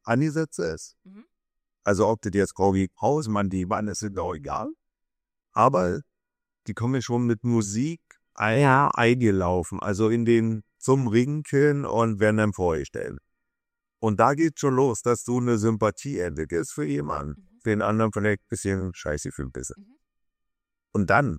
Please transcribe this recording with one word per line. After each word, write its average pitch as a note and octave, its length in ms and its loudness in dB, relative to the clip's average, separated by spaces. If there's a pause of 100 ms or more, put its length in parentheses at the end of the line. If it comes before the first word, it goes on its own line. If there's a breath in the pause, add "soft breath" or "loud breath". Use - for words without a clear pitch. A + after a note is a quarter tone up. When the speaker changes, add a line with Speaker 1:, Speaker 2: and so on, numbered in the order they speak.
Speaker 1:
angesetzt D3+ 560 -2
ist. - 440 -8
Speaker 2:
Mhm. G3+ 220 -20 (580)
Speaker 1:
Also, G2+ 240 2
ob A2 140 -2
das G2+ 120 -6
jetzt G2 220 0
Frau G2 160 2
gegen F#2+ 240 2
Frau C#3 240 0
ist, B2 80 -8
Mann G2+ 220 0
gegen F#2 200 -4
Mann, G#2+ 180 -2
ist G2+ 160 -10 (100)
doch F2+ 200 -4
egal. C#3+ 360 -8 (840)
Aber C#3+ 480 2 (640)
die G#2 60 -6
kommen A#2+ 220 -2
ja B2 60 -2
schon B2 240 0
mit A2+ 180 0
Musik A#2 580 -2 (340)
ein-, C3 580 4
eingelaufen, G2 880 2
also G#2 280 0
in A#2 160 0
den, A2+ 380 2 (140)
zum C3 300 2
Ringchen C#3+ 800 0
und A2+ 340 0
werden G#2+ 180 4
dann G#2+ 160 2
vorgestellt. D#2+ 640 -4 (800)
Und G#2+ 200 0
da B2 140 6
geht's D#3 280 0
schon C3+ 140 2
los, B2+ 260 2
dass A#2+ 240 0
du B2 140 0
eine A#2+ 180 2
Sympathie G#2+ 600 0
entwickelst D#2+ 520 -4
für D3 140 -6
jemanden, D2+ 560 -6
Speaker 2:
Mhm. - 240 -20
Speaker 1:
den G#2+ 160 2
anderen A2 320 0
vielleicht G#2 300 0
ein - 60 -20
bisschen F#2+ 440 -4
scheiße D2+ 380 -8
für D2 120 -8
ein C2 80 -10
bisschen. - 320 -12
Speaker 2:
Mhm. B3+ 160 -20 (920)
Speaker 1:
Und G2 180 0
dann G#2 300 2